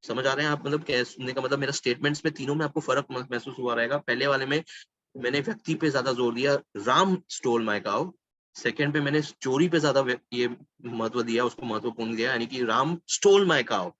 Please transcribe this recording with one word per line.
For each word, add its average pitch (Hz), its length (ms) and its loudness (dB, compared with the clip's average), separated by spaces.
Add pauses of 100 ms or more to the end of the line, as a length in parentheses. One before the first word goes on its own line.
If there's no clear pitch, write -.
समझ 123 180 -4
आ 135 80 2
रहे 143 100 -2
हैं 151 80 2
आप? 147 140 -4
मतलब, 151 240 -2
कहने 127 420 -2
का 131 80 -4
मतलब, 131 180 0
मेरा 139 140 -2
स्टेटमेंट्स 135 520 -2
में 156 100 0
तीनों 139 200 -4
में 156 100 -2
आपको 147 160 -4
फर्क 135 320 0
म-, 127 200 -6
महसूस 123 260 -6
हुआ 120 160 -2
रहेगा। 117 240 0
पहले 135 280 -2
वाले 135 200 0
में 147 180 0 (520)
मैंने 127 240 -2
व्यक्ति 160 340 -4
पे 156 160 0
ज्यादा 135 220 0
जोर 120 220 2
दिया, 135 200 2 (220)
राम 151 420 4 (120)
stole 117 380 0
my 104 180 0
cow। 113 260 -2 (420)
सेकंड 143 380 -2
पे 151 80 2
मैंने 147 220 2
चोरी 143 460 0
पे 165 120 4
ज्यादा 139 200 4
व्य-, 127 180 0 (140)
ये 120 240 0 (280)
महत्व 117 380 -2
दिया, 117 220 2
उसको 120 220 -4
महत्वपूर्ण 113 500 -4
दिया, 113 140 -2
यानी 117 160 -2
कि 127 180 -4
राम 131 340 2 (120)
stole 202 360 6
my 151 220 4
cow। 92 320 -2